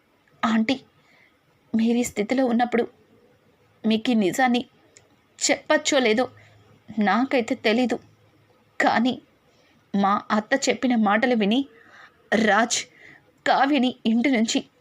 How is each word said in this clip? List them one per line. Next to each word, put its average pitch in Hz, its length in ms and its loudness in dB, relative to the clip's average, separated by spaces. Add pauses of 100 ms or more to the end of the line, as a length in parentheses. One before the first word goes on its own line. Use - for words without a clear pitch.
(440)
"ఆంటీ, 226 360 0 (960)
మీరీ 233 280 0
స్థితిలో 247 420 -2
ఉన్నప్పుడు 240 420 0 (1000)
మీకు 220 240 0
ఈ 240 40 2
నిజాన్ని 240 500 0 (840)
చెప్పచ్చో 302 480 0
లేదో 233 320 0 (680)
నాకైతే 226 560 0
తెలీదు, 233 440 -2 (800)
కానీ 233 420 0 (760)
మా 196 340 0
అత్త 220 380 -2
చెప్పిన 247 280 -2
మాటలు 220 380 2
విని 226 320 0 (680)
రాజ్ 214 500 0 (640)
కావ్యని 254 480 2 (120)
ఇంటి 233 240 0
నుంచి 226 340 0 (160)